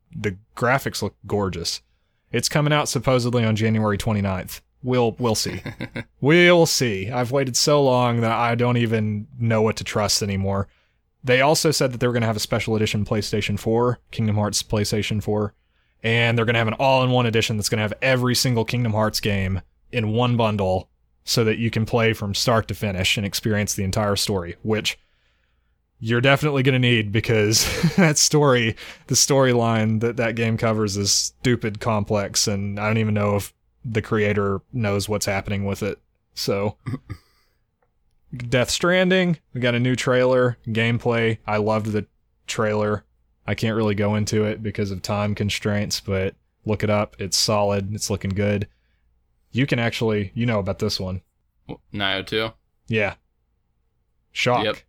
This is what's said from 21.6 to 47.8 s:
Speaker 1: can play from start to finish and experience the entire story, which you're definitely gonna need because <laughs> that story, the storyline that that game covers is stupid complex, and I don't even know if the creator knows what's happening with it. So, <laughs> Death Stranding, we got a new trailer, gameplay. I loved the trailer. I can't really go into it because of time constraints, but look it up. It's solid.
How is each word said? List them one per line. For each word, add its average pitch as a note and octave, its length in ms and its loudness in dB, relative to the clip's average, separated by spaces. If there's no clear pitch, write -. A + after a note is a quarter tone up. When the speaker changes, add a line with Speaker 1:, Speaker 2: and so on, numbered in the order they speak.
Speaker 1:
can A2 160 -2
play A2+ 260 2
from G2+ 220 -6
start A2+ 340 2
to G2+ 60 -6
finish F#2+ 420 -2
and G#2 80 -2
experience G#2 500 -2
the G2+ 100 -4
entire G2+ 320 0
story, F2 460 -4
which G#2+ 360 -2
you're A#2 200 0
definitely C#3 440 2
gonna C3 160 4
need A#2 320 2
because A2 520 2
<laughs> E3 140 2
that D#3+ 220 4
story, B2+ 560 4
the C3 80 -4
storyline A#2 840 4
that A#2 160 -2
that A2+ 180 -2
game A2+ 220 0
covers G#2+ 400 0
is G2+ 160 0
stupid A2+ 640 -2
complex, G#2 720 -2
and G2+ 320 -4
I G#2 80 0
don't A2+ 100 2
even G#2+ 160 0
know G#2 220 0
if - 160 -6
the A2+ 180 -2
creator G2+ 580 0
knows G2+ 360 -2
what's G#2 180 -2
happening G2 380 -4
with G2 200 -6
it. - 160 -6
So, G#2 480 -4
<laughs> - 1500 -18
Death B2 340 0
Stranding, F3+ 680 2
we B2 80 -8
got A#2+ 140 2
a A#2+ 60 0
new B2+ 140 2
trailer, B2+ 640 2
gameplay. A#2 800 0
I G#2+ 120 0
loved G#2+ 280 0
the G#2+ 200 -2
trailer. G#2+ 580 -2
I G#2 80 -4
can't A2+ 220 -2
really G#2+ 180 0
go G#2 200 0
into G#2+ 300 0
it G#2+ 180 -4
because G#2 280 -4
of F#2 120 -8
time G#2 320 -4
constraints, G#2 640 -2
but F#2+ 340 -4
look G#2+ 180 -2
it G#2+ 80 0
up. G#2 280 0
It's G2 180 -6
solid. G2+ 580 0